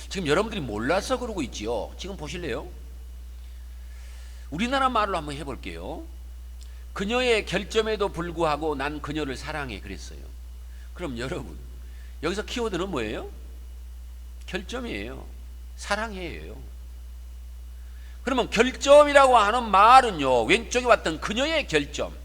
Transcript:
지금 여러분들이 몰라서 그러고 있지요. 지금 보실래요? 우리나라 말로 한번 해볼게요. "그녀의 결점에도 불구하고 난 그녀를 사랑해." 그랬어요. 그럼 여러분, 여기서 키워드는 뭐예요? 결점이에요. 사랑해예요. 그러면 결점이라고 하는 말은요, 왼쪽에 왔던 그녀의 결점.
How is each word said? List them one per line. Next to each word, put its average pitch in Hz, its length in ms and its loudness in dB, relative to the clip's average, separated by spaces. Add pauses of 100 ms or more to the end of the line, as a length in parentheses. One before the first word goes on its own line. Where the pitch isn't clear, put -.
지금 180 200 -4
여러분들이 202 320 2
몰라서 139 580 -2
그러고 220 240 -4
있지요. 107 560 -4
지금 190 180 -10
보실래요? 151 520 -8 (1800)
우리나라 254 380 0
말로 208 280 4
한번 151 180 -4
해볼게요. 110 680 -8 (880)
"그녀의 226 540 2
결점에도 208 640 0
불구하고 160 680 0
난 143 260 -4
그녀를 147 340 -4
사랑해." 139 440 -8
그랬어요. 87 400 -12 (720)
그럼 143 260 -6
여러분, 131 400 -6 (640)
여기서 190 220 -2
키워드는 202 460 -4
뭐예요? 143 380 -4 (1200)
결점이에요. 180 800 -8 (500)
사랑해예요. 180 800 -6 (1700)
그러면 247 260 2
결점이라고 277 880 8
하는 220 280 6
말은요, 196 800 8
왼쪽에 233 420 2
왔던 175 340 4
그녀의 277 460 0
결점. 127 580 -2